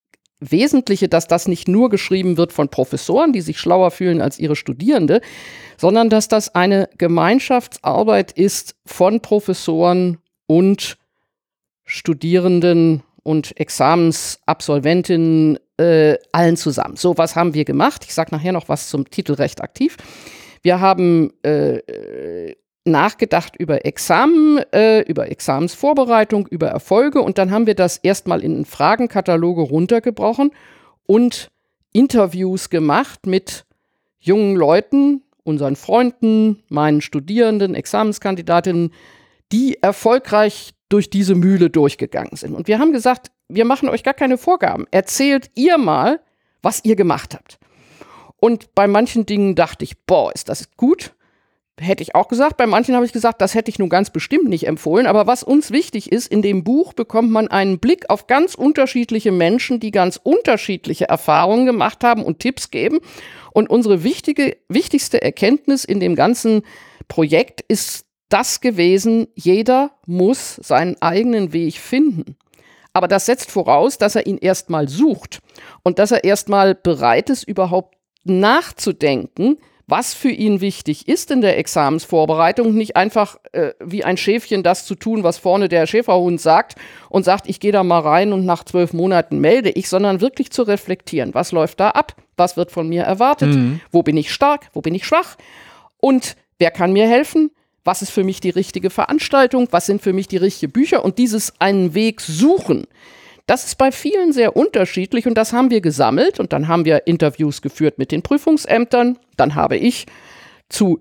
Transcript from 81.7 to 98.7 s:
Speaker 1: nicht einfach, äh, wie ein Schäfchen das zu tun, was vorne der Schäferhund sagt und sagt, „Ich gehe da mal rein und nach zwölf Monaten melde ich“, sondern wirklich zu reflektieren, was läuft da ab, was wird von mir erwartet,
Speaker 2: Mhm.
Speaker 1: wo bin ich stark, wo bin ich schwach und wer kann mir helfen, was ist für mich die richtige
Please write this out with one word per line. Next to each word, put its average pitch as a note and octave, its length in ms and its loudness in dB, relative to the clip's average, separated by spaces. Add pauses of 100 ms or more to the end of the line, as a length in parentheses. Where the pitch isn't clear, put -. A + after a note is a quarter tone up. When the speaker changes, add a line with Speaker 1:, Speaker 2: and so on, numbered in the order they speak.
Speaker 1:
nicht G#3+ 220 -2
einfach, G#3 420 0 (140)
äh, - 280 -2
wie F3 240 -8
ein F3+ 140 -2
Schäfchen G3+ 460 -2
das F3+ 220 0
zu G3 100 -8
tun, A3 280 -2
was E3+ 140 2
vorne F#3+ 320 0
der E3+ 160 2
Schäferhund F3+ 560 0
sagt E3+ 340 2 (340)
und F#3+ 140 0
sagt, F#3+ 240 0
„Ich - 120 -8
gehe G#3 120 0
da G3 120 2
mal F3 160 2
rein E3+ 340 2
und F#3+ 120 -2
nach F3 180 -2
zwölf F3 300 -2
Monaten E3+ 440 0
melde F#3+ 320 2
ich“, - 180 -4
sondern F#3+ 340 0
wirklich C4 280 -2
zu - 140 -2
reflektieren, F#3 720 -4
was E3+ 160 -2
läuft E3+ 280 -2
da G#3 120 2
ab, - 240 -2 (200)
was F3 220 0
wird F3+ 140 -4
von E3 180 -6
mir E3+ 140 -2
erwartet, G3 500 0
Speaker 2:
Mhm. C3+ 260 0 (120)
Speaker 1:
wo E3+ 100 4
bin D#3 160 0
ich D3+ 160 -4
stark, C#4+ 400 -2
wo D#3 80 -10
bin D#3+ 140 -4
ich G#3 100 -8
schwach E4+ 300 -2 (640)
und C4 380 0 (220)
wer E3 140 2
kann F3+ 200 0
mir G#3 160 4
helfen, D4+ 440 2 (320)
was F3+ 180 -4
ist G3+ 80 -10
für G3 140 -2
mich F#3+ 180 -6
die F#3 80 -2
richtige F#3 400 -4